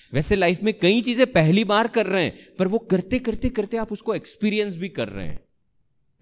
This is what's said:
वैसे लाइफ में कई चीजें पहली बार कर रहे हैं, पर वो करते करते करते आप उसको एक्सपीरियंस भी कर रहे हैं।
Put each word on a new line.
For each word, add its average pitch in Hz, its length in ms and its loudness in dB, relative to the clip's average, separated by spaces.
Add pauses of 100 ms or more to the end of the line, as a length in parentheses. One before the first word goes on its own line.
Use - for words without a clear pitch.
(140)
वैसे 151 220 2
लाइफ 185 280 2
में 214 160 -2
कई 208 220 4
चीजें 247 300 0
पहली 180 320 4
बार 208 240 2
कर 226 180 0
रहे 190 180 0
हैं, - 360 -8
पर 185 80 0
वो 214 120 -2
करते 220 400 -2
करते 247 300 -4
करते 208 280 -6
आप 220 140 -6
उसको 208 240 -6
एक्सपीरियंस 208 600 -4
भी 180 140 -8
कर 117 200 -6
रहे 98 180 -8
हैं। - 180 -8 (760)